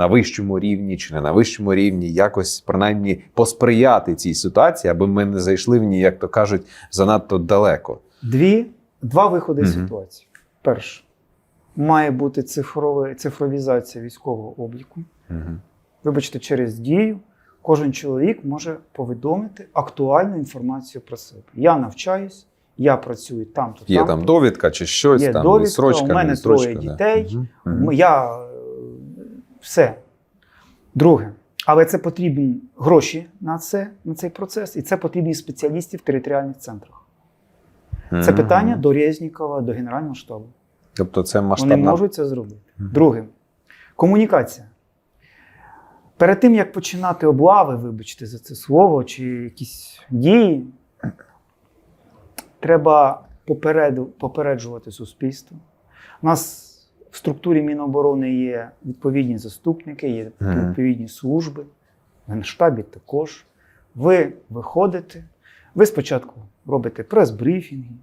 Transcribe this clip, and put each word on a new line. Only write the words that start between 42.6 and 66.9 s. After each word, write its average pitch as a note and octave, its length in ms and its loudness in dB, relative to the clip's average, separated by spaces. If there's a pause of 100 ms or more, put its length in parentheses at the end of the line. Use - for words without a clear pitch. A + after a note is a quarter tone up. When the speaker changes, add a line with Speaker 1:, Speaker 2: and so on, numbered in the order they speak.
Speaker 1:
Мгм. G2 160 -10
Speaker 2:
Друге. C3 300 4 (720)
Комунікація. F#3+ 720 2 (1500)
Перед F#3+ 220 4
тим, A#3+ 160 6
як G3+ 180 0
починати F3+ 540 -4
облави, D3+ 480 6
вибачте A2+ 500 -12
за A2+ 140 -16
це - 160 -20
слово, D3+ 480 4
чи B2+ 220 -12
якісь - 720 -12 (100)
дії, D3 580 4 (1900)
треба D3+ 640 4 (260)
попереду-, D3+ 580 0
попереджувати B2+ 840 -8
суспільство. C3+ 680 -10 (640)
У D#3 40 -6
нас - 420 -2 (440)
в - 60 -20
структурі D3+ 440 0
Міноборони C#3+ 720 -2
є B2 360 -4 (160)
відповідні C3 520 -4
заступники, D3 720 -8
є A2 300 -8
Speaker 1:
Мгм. F2+ 300 -2
Speaker 2:
відповідні A#2 380 -2
служби, D3 560 -6 (640)
в G#2 40 -12
Генштабі A2+ 520 -2
також. - 640 -10 (500)
Ви D#3+ 380 2 (160)
виходите, E3+ 760 -4 (520)
ви G3+ 100 6
спочатку C#3+ 480 -4 (340)
робите A#2+ 360 -4